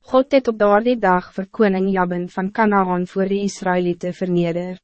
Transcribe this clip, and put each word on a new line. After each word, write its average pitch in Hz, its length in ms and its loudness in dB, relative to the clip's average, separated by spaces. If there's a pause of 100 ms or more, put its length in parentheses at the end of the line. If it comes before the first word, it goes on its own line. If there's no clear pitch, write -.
God - 300 0
het 269 160 2
op 220 100 -4
daardie 214 420 2
dag 185 340 0
vir 190 180 -8
koning 190 400 2
Jabin 180 380 -2
van 190 220 -6
Kanaan 190 560 2
voor 190 200 -2
die 196 160 -2
Israëlieten 180 720 -2
verneder. 175 720 -2